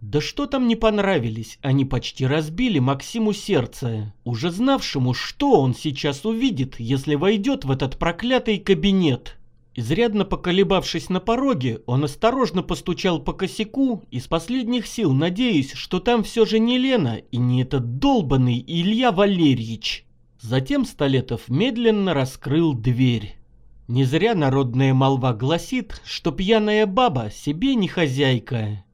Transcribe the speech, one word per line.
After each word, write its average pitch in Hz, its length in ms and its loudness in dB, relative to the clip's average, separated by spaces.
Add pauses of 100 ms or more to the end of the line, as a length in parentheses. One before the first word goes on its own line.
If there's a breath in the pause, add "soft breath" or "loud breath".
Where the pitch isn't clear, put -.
Да 110 220 -2
что 285 240 -6
там 262 220 0
не 233 80 4
понравились, 196 880 0
они 139 200 2
почти 131 440 -4
разбили 165 500 0
Максиму 139 560 0
сердце, 117 800 -2 (100)
уже 120 280 -4
знавшему, 170 640 0
что 269 440 2
он 131 140 2
сейчас 139 520 -4
увидит, 226 540 -2
если 135 360 0
войдет 202 500 0
в 131 60 0
этот 135 260 -2
проклятый 214 600 0
кабинет. 180 800 2 (360)
Изрядно 196 520 0
поколебавшись 180 840 0
на 180 100 0
пороге, 220 640 0
он 127 180 0
осторожно 220 580 0
постучал 175 580 -2
по 139 120 -6
косяку, 214 800 -4
из 123 160 -8
последних 240 580 -2
сил 190 280 0
надеясь, 180 600 0
что - 260 -6
там 233 240 2
все 220 220 2
же 220 140 2
не 233 180 2
Лена 233 520 0
и 120 80 -4
не 123 240 2
этот 127 380 -2
долбанный 135 680 2
Илья 214 460 0
Валерьевич. 156 920 0 (340)
Затем 135 460 -2
Столетов 135 640 -2
медленно 214 640 2
раскрыл 143 600 0
дверь. 120 640 0 (500)
Не 127 160 2
зря 165 320 2
народная 135 580 2
молва 131 400 2
гласит, 165 720 -4
что - 260 -4
пьяная 214 540 2
баба 185 440 0
себе 180 460 -2
не 196 120 2
хозяйка. 127 960 0 (100)